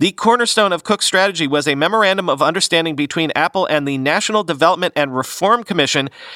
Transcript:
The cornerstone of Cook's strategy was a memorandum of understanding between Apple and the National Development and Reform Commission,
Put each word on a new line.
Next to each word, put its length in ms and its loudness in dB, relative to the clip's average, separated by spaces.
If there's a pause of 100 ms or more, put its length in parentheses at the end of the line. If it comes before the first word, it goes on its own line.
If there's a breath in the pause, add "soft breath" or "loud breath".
The 120 2
cornerstone 580 2
of 140 -4
Cook's 220 0
strategy 400 0
was 200 0
a 80 2
memorandum 540 2
of 140 0
understanding 520 0
between 400 -2
Apple 300 0
and 240 0
the 80 -2
National 480 0
Development 500 0
and 220 -2
Reform 480 0
Commission, 460 0 (260 loud breath)